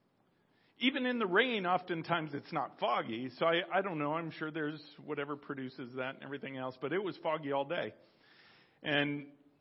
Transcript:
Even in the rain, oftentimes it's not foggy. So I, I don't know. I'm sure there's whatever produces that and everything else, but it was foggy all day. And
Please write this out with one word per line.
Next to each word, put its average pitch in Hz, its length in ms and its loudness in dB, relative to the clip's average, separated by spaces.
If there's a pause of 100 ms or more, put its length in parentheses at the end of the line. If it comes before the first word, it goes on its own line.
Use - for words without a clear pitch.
(800)
Even 254 280 4
in 247 120 0
the 220 80 2
rain, 208 380 4
oftentimes 170 720 0
it's 135 180 -8
not 135 260 -2
foggy. 135 600 0
So 165 80 4
I, 170 160 4 (100)
I 185 80 4
don't 185 180 -2
know. 147 140 0
I'm 165 200 -2
sure 156 180 -6
there's 151 320 -4 (200)
whatever 143 320 -4
produces 135 640 -8
that 131 200 -2
and - 80 -12
everything 135 340 -8
else, 131 200 -4
but 139 140 -2
it 190 100 2
was 175 200 -4
foggy 156 300 0
all 139 120 4
day. 143 300 -4 (880)
And 147 440 2 (340)